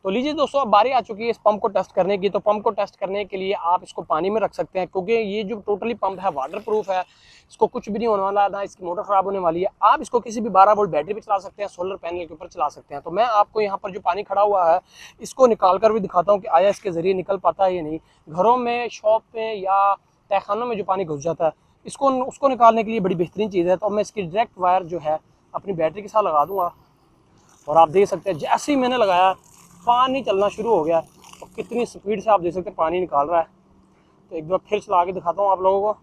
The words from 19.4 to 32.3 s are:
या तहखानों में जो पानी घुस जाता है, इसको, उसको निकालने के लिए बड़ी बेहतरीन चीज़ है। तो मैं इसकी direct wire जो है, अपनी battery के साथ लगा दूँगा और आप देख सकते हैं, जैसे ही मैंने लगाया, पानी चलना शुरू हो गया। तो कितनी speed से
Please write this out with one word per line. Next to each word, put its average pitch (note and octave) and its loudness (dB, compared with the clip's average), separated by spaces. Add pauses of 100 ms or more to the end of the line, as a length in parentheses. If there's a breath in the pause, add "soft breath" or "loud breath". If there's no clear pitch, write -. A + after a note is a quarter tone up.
या G3 2 (380)
तहखानों G#3 -2
में A#3+ -4
जो G3 -6
पानी F#3+ -2
घुस D3+ -6
जाता E3 -4
है, D3+ 2 (340)
इसको, C4+ 0 (120)
उसको C#4 -2
निकालने A3+ 6
के G#3+ -6
लिए A3+ -2
बड़ी F3+ 0
बेहतरीन F3+ -4
चीज़ F3+ 0
है। F#3 4
तो G3 -4
मैं G#3 0
इसकी G3+ -6
direct F#3+ -4
wire F#3 2
जो E3 -8
है, D3+ -4 (340)
अपनी G3 -6
battery D#3+ -2
के G3+ -16
साथ G#3+ -8
लगा D#3 2
दूँगा F#3 -4 (960)
और D3+ 2
आप E3 6
देख F#3+ 4
सकते F#3+ -4
हैं, D#3 -4
जैसे B3 -2
ही C#4+ 2
मैंने B3 0
लगाया, F#3 4 (520)
पानी C4 2
चलना G3+ 0
शुरू G#3 -6
हो F3+ 4
गया। E3 2 (400)
तो - -18 (100)
कितनी A3 -4
speed G3 -6
से A3 -2